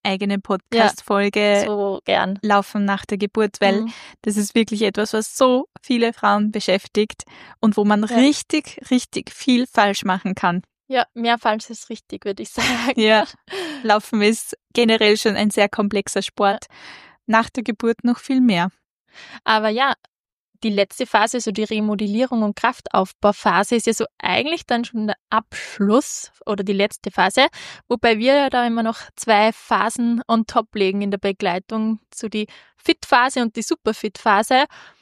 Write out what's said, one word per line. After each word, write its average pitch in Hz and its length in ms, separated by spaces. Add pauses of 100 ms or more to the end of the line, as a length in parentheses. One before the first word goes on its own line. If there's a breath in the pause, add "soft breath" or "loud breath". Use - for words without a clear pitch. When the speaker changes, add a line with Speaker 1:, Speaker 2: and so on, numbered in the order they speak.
Speaker 1:
eigene 196 340
Speaker 2:
Ja, 196 60
Speaker 1:
Podcast-Folge 202 1200
Speaker 2:
so 202 400
gern. 196 340
Speaker 1:
Laufen 202 460
nach 196 180
der 202 140
Geburt, 208 420
weil 208 220
Speaker 2:
Mhm. 226 100 (300 loud breath)
Speaker 1:
das 208 160
ist 208 160
wirklich 220 260
etwas, 208 320
was 220 240
so 254 300 (160)
viele 233 320
Frauen 208 380
beschäftigt 208 720 (360 loud breath)
und 214 160
wo 208 80
man 208 240
Speaker 2:
Ja. 240 80
Speaker 1:
richtig, 294 640 (100)
richtig - 400
viel 247 360
falsch 202 400
machen 190 280
kann. 180 280 (260)
Speaker 2:
Ja, 254 240
mehr 233 240
falsch 220 320
als - 220
richtig, - 340
würd 196 160
ich - 160
<laughs> 247 380
sagen. - 40
Speaker 1:
Ja, 220 280 (560 loud breath)
Laufen 214 400
ist 220 340 (160)
generell 226 460
schon 208 180
ein 208 140
sehr 202 180
komplexer 202 540
Sport. 202 480
Speaker 2:
Ja. - 40 (520 loud breath)
Speaker 1:
Nach 220 240
der 247 120
Geburt 226 400
noch 240 160
viel 262 220
mehr. 185 300 (760 loud breath)
Speaker 2:
Aber 220 240
ja, 247 240 (720)
die 220 60
letzte 202 360
Phase, 226 340
so 214 120
die 214 100
Remodellierung 214 800
und 208 140
Kraftaufbauphase, 202 1200
ist 226 100
ja 226 60
so 220 120 (140)
eigentlich 254 480
dann 240 180
schon 214 220
der 214 100 (140)
Abschluss - 1000 (120)
oder 202 200
die 202 80
letzte 196 400
Phase, 202 340 (420 loud breath)
wobei 233 300
wir 254 160
ja 285 160
da 240 160
immer 233 160
noch 226 160 (160)
zwei 214 380
Phasen 233 720
on 226 200
top - 280
legen 202 280
in 202 100
der 202 60
Begleitung, 202 800 (120)
so - 160
die 214 200 (280 loud breath)
Fit-Phase 247 640
und 226 120
die 226 80
Superfit-Phase, 226 1040 (380 loud breath)